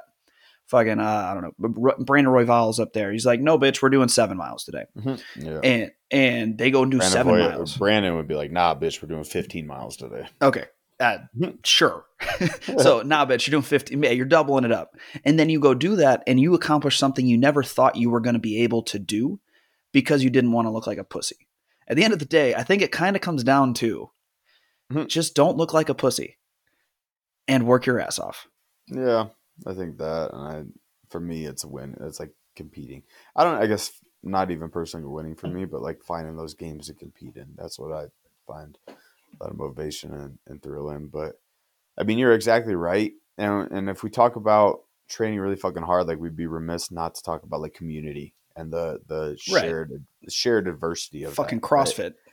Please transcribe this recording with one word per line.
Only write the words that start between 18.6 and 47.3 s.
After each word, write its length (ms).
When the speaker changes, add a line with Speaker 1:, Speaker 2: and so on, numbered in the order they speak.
Speaker 1:
able 200
to 160
do 420
because 300
you 60
didn't 240
wanna 180
look 160
like 120
a 60
pussy. 440
At 100
the 80
end 80
of 60
the 80
day, 280
I 100
think 180
it 100
kinda 280
comes 220
down 320
to 360
Speaker 2:
Mm-hmm. 140
Speaker 1:
just 280
don't 220
look 160
like 160
a 60
pussy 420
and 200
work 200
your 140
ass 180
off. 280
Speaker 2:
Yeah, 400
I 80
think 240
that, 340
and 100
I, 200
for 100
me, 260
it's 180
a 40
win. 320
It's 200
like 120
competing. 460
I 80
don't, 180
I 40
guess 260
not 280
even 200
personally 360
winning 300
for 120
me, 160
but, 180
like, 200
finding 340
those 180
games 340
to 60
compete 420
in. 100
That's 220
what 140
I 140
find 300
a 40
lot 80
of 60
motivation 540
and, 340
and 160
thrill 280
in. 180
But, 320
I 60
mean, 140
you're 160
exactly 400
right. 380
And, 340
and 200
if 120
we 80
talk 260
about 440
training 320
really 160
fucking 260
hard, 260
like, 100
we'd 180
be 100
remiss 440
not 240
to 80
talk 220